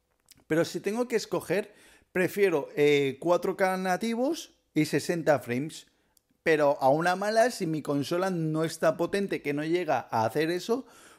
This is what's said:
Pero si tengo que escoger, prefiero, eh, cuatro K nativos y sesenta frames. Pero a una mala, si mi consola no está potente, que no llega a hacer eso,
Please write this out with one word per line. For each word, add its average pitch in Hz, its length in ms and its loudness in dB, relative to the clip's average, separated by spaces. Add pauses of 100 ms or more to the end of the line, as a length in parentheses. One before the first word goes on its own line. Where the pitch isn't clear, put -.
(480)
Pero 160 160 2
si 165 160 -8
tengo 233 260 -2
que 247 80 -4
escoger, 190 580 -2 (400)
prefiero, 180 640 2
eh, 143 420 4
cuatro 175 380 2
K 185 200 2
nativos 226 800 -2 (180)
y 151 120 2
sesenta 156 560 0
frames. 131 480 -6 (560)
Pero 151 360 2
a 131 80 4
una 170 280 2
mala, 220 340 2
si 196 160 -6
mi 156 160 -4
consola 170 480 -2
no 160 320 -2
está 160 340 0
potente, 175 460 -2
que 143 100 -4
no 147 120 -4
llega 156 480 -2
a 113 120 2
hacer 160 280 0
eso, 226 340 -4 (320)